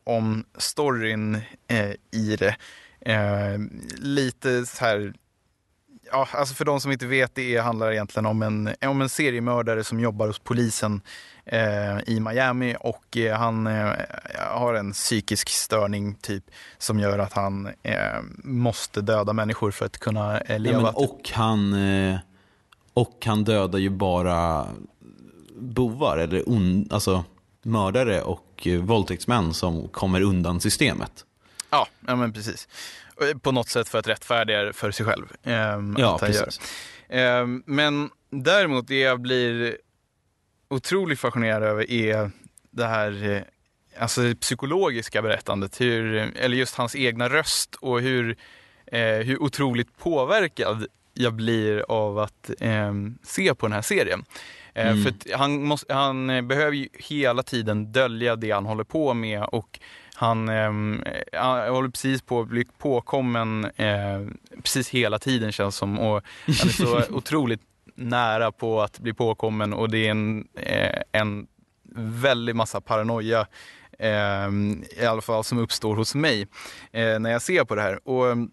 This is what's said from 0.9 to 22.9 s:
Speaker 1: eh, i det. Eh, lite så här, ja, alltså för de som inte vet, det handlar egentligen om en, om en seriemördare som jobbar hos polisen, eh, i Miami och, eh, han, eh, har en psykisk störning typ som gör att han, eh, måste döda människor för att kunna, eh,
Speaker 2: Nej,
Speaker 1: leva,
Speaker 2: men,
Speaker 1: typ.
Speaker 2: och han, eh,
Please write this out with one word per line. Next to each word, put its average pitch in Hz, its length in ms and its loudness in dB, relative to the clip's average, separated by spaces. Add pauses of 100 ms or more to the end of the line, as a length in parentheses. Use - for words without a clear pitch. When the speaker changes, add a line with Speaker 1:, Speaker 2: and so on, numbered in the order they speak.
Speaker 1:
eh, 107 220 0 (220)
i 110 260 0
det. 101 180 -2 (440)
Eh, 101 580 0 (400)
lite 131 680 0
så - 180 -6
här, 104 280 0 (1000)
ja, 135 200 2
alltså 135 220 -2
för 156 100 -4
de 143 160 2
som 139 120 -2
inte 127 140 -4
vet, 127 280 2
det 123 240 0
handlar 113 340 0
egentligen 107 340 -2
om 110 160 2
en, 107 280 0 (120)
om 135 180 0
en 135 80 0
seriemördare 120 760 0
som 113 160 -2
jobbar 110 260 0
hos 107 120 -4
polisen, 113 600 0 (440)
eh, 104 640 0
i 113 140 0
Miami 123 600 0
och, - 360 -6
eh, 110 220 2
han, 113 280 2
eh, 107 260 0 (460)
har 117 360 0
en 101 180 -2
psykisk - 560 -2
störning 104 680 0
typ 101 300 -8 (340)
som 107 220 0
gör 101 180 2
att 98 140 0
han, 98 360 -2 (140)
eh, - 140 -2 (480)
måste 120 560 -2
döda 107 320 2
människor 107 380 0
för - 160 -4
att - 120 -8
kunna, 107 420 -2
eh, - 80 -8
Speaker 2:
Nej, 110 100 0
Speaker 1:
leva, 117 240 2
Speaker 2:
men, 113 120 6
Speaker 1:
typ. - 20 -4 (140)
Speaker 2:
och - 240 -12
han, 110 400 4
eh, 98 420 2 (800)